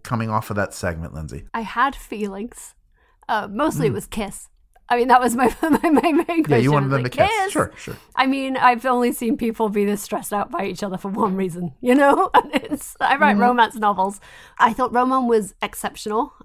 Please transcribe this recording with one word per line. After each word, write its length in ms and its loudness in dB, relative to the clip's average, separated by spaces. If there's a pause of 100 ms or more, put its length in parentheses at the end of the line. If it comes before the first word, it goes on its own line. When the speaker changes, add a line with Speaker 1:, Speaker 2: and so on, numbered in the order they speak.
Speaker 1:
coming 280 -4
off 180 -2
of 80 -6
that 160 -2
segment, 400 -6
Lindsay? 400 -12
Speaker 2:
I 80 -6
had 340 -2
feelings. 800 -10 (540)
Uh, 220 -2
mostly 380 0
it 20 0
Speaker 1:
Mm. 40 -2
Speaker 2:
was 120 -8
Kiss. 420 -10 (400)
I 80 2
mean, 120 2
that 120 8
was 160 0
my, 220 2
<laughs> 40 -8
my, 280 2
my 220 4
main 120 2
question. 240 0
Speaker 1:
Yeah, 100 4
you 140 2
wanted 180 2
Speaker 2:
was 20 0
Speaker 1:
them 100 0
Speaker 2:
like, 100 -4
Speaker 1:
to 60 -2
kiss. 120 4
Speaker 2:
"Kiss?" 220 0
Speaker 1:
Sure, 240 -2
sure. 200 -14 (180)
Speaker 2:
I 120 0
mean, 300 -2
I've 300 2
only 260 2
seen 240 -2
people 320 -2
be 160 0
this 160 -2
stressed 320 -8
out 180 -4
by 140 -4
each 180 -8
other 140 -6
for 140 -10
one 260 -2
reason, 460 -4
you 120 4
know? 360 4
<laughs> 40 2
And 200 2
it's, 460 -6
I 160 2
write 160 4
Speaker 1:
Mm-hmm. 100 2
Speaker 2:
romance 320 4
novels. 440 -2 (400)
I 140 4
thought 220 -2
Roman 320 2
was 340 0
exceptional. 720 -6 (120)